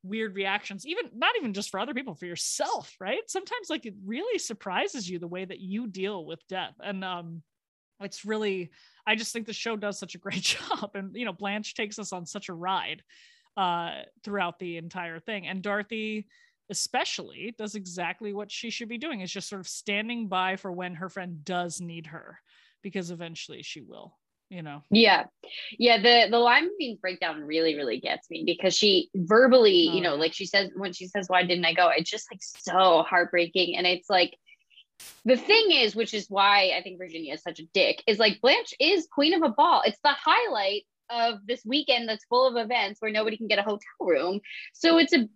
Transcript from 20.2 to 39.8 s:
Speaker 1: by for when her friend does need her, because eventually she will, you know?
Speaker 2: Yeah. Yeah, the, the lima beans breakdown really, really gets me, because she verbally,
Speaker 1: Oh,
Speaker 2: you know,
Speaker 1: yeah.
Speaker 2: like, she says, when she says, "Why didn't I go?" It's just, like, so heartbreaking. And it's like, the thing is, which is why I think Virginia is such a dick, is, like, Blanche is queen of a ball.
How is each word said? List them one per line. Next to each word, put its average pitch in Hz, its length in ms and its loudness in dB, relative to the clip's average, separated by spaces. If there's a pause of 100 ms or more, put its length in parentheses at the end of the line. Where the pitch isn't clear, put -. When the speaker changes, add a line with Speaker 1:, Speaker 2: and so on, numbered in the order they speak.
Speaker 1:
by 185 300 0
for 190 160 -10
when 180 220 -8
her 175 140 -8
friend 170 360 -10
does 175 360 -4
need 165 260 -12
her, - 340 -18 (420)
because 185 280 -8
eventually 165 520 -12
she 147 200 -14
will, - 340 -20 (320)
you 180 140 -12
know? 147 280 -12
Speaker 2:
Yeah. 202 340 8 (480)
Yeah, 226 260 4
the, 233 320 8
the 233 80 4
lima 262 400 6
beans 240 200 -6
breakdown 175 440 -6
really, 156 320 0
really 131 260 -4
gets - 300 -6
me, 160 160 -8
because 175 280 2
she 196 400 4
verbally, 208 760 8
Speaker 1:
Oh, 175 40 0
Speaker 2:
you 185 60 4
know, 170 140 0
Speaker 1:
yeah. 147 60 -2
Speaker 2:
like, 165 120 0
she 196 140 -8
says, 196 280 0
when 190 200 -6
she 185 140 -12
says, 185 200 -6
"Why 185 140 4
didn't 175 240 0
I 165 80 0
go?" 175 200 6
It's 165 160 -2
just, - 220 -8
like, 196 100 -18
so 180 600 4
heartbreaking. 175 760 2
And 180 100 0
it's 180 220 0
like, 190 260 4 (920)
the 247 100 8
thing 415 360 4
is, 226 220 4
which 220 200 -2
is 202 160 -6
why 196 480 6
I 185 40 -4
think 185 160 -14
Virginia 160 360 -10
is - 80 -12
such - 160 -10
a 165 160 -16
dick, - 320 4
is, 214 120 2
like, 214 220 2
Blanche 381 400 4
is 320 320 2
queen 311 220 2
of 320 80 2
a 285 120 2
ball. 311 300 6